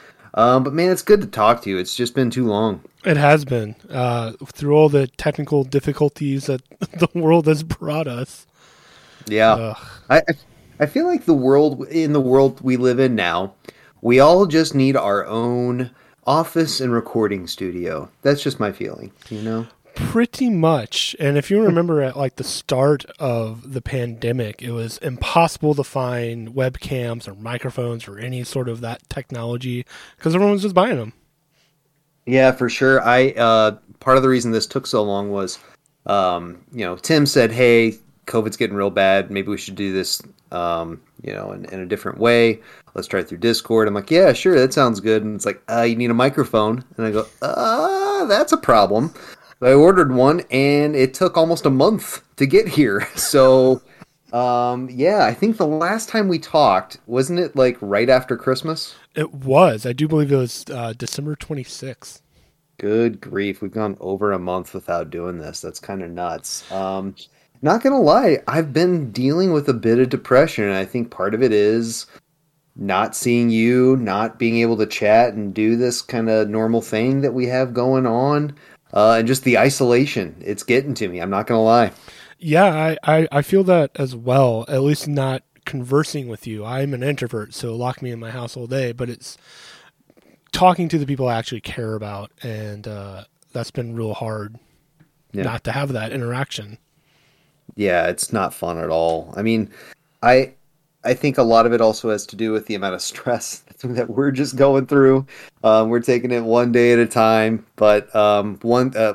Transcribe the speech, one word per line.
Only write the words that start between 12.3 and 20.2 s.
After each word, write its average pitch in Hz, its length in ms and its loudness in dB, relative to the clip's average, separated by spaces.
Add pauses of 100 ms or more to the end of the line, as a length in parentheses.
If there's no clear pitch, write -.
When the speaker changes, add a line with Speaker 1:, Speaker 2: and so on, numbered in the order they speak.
Speaker 1:
we 127 160 0
live 123 240 2
in 127 140 2
now, 90 400 -2 (480)
we 123 180 6
all 180 260 8
just 160 280 0
need 135 220 2
our 101 300 0
own 123 640 -4 (360)
office 160 540 0
and 127 120 -2
recording 107 540 -2
studio. 87 640 -8 (120)
That's 143 200 2
just 135 180 -4
my 104 100 -2
feeling, - 420 -12 (180)
you 107 120 -10
know? 113 240 -6 (280)
Speaker 2:
Pretty 233 560 -2